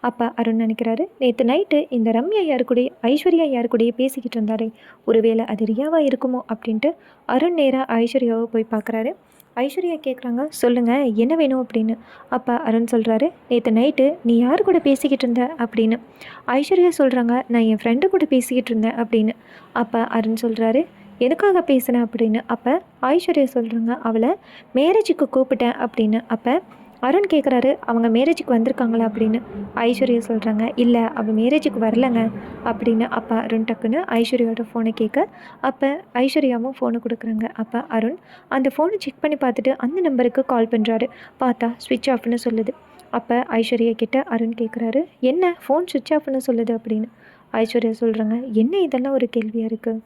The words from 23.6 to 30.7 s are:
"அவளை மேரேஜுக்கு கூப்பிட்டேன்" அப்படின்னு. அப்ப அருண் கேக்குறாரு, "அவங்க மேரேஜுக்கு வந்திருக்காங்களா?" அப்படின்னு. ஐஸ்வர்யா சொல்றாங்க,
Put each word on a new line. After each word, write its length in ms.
"அவளை 400
மேரேஜுக்கு 580
கூப்பிட்டேன்" 560
அப்படின்னு. 380
அப்ப 360
அருண் 320
கேக்குறாரு, 480
"அவங்க 280
மேரேஜுக்கு 400
வந்திருக்காங்களா?" 640
அப்படின்னு. 320
ஐஸ்வர்யா 540
சொல்றாங்க, 460